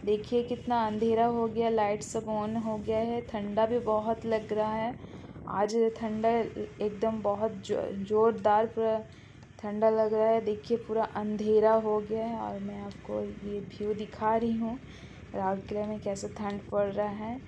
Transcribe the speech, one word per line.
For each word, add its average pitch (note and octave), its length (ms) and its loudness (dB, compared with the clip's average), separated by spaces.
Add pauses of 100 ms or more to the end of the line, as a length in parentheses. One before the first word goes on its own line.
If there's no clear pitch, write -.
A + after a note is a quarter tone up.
देखिए G#3+ 380 2
कितना A#3+ 440 0
अंधेरा A3+ 380 4
हो A#3 220 2
गया, A3+ 220 2
light G#3+ 340 2
सब A3 260 -6
ऑन G#3+ 260 -2
हो A3 220 -2
गया G#3+ 200 0
है, A#3 240 0
ठंडा G#3 440 0
भी A#3+ 140 0
बहुत G#3+ 460 0
लग G#3+ 280 0
रहा G#3+ 220 0
है। A3+ 180 -2 (540)
आज G#3 280 0 (220)
ठंडा A3 320 0
एकदम G#3+ 920 -2
बहुत G3+ 300 0
जो-, G3 560 -4
ज़ोरदार G#3+ 580 4
पूरा A3 320 0 (600)
ठंडा G#3+ 300 2
लग A3 240 4
रहा A3 140 4
है। A3+ 140 4
देखिए G#3+ 360 0
पूरा A3 260 0 (120)
अंधेरा G#3+ 580 4
हो G#3+ 260 2
गया A3 260 -4
है A3+ 140 -6
और G#3 200 -6
मैं G3+ 220 -8
आपको G#2+ 400 -6
ये G#2 380 -6
view G#3 340 -4
दिखा G#3+ 420 0
रही A3+ 220 2
हूँ A3+ 220 -4 (560)
राउरकेला G3 500 -2
में G#3+ 140 -6
कैसे G3+ 280 -6
ठंड G3+ 420 -6
पड़ G3+ 180 2
रहा G3+ 200 -2
है। G#3+ 280 -6 (120)